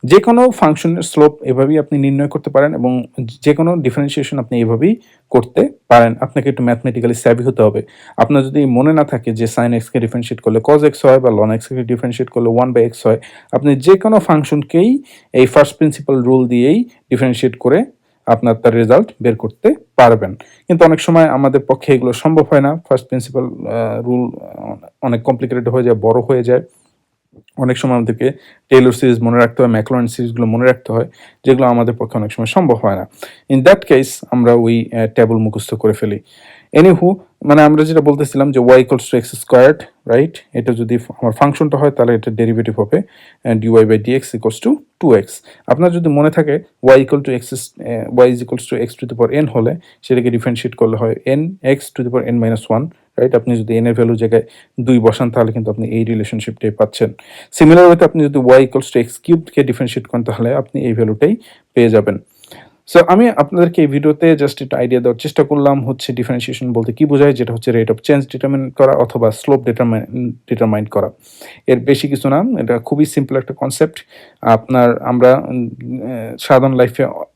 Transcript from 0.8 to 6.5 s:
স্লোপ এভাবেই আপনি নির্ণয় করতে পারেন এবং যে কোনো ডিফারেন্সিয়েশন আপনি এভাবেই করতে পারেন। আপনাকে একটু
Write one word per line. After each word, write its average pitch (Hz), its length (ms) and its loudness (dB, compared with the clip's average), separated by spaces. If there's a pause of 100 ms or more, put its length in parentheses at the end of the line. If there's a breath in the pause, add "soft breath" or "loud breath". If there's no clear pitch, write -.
স্লোপ 151 420 2
এভাবেই 135 360 0
আপনি 147 200 -4
নির্ণয় 139 280 0
করতে 147 220 -8
পারেন 143 240 0
এবং 123 300 -2 (420)
যে 147 80 4
কোনো 165 220 0
ডিফারেন্সিয়েশন 139 640 -4
আপনি 117 220 -4
এভাবেই 117 340 0 (340 soft breath)
করতে 127 400 0 (180)
পারেন। 117 320 6
আপনাকে 127 300 -4
একটু 131 140 -4